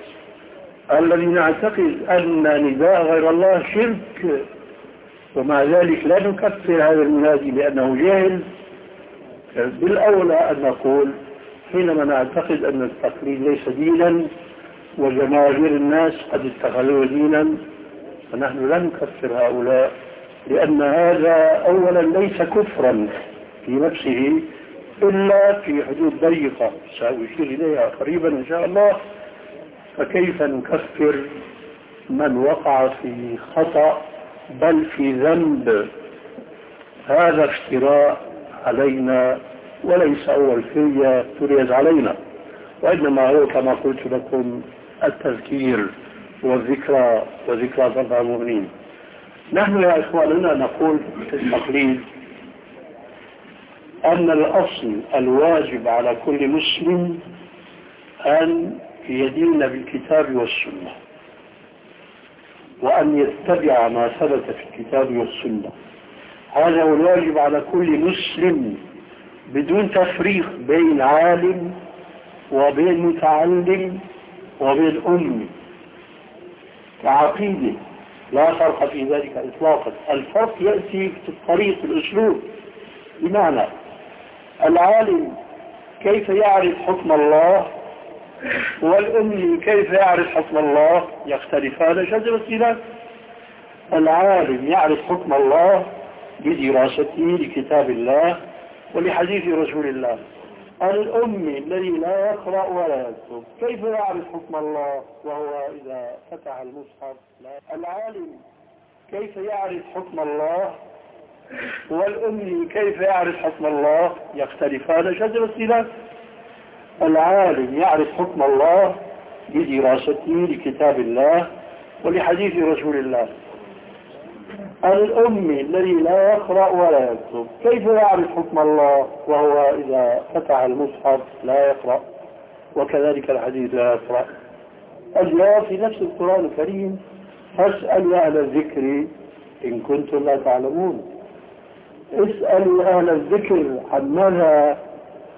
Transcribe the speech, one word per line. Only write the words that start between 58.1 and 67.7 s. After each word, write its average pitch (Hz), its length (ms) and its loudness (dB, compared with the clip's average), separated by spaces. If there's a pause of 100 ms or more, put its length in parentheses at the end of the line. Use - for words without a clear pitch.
أن 170 520 0 (320)
يدين 151 500 0
بالكتاب 135 760 -2
والسنة، 98 560 -4 (1900)
وأن 151 380 2
يتبع 131 680 2
ما 120 200 0
ثبت 139 360 -2
في - 200 -12
الكتاب 123 540 -4
والسنة. 110 540 -6 (840)
هذا 160 300 4
هو 156 100 4
الواجب 165 440 4
على 143 340 2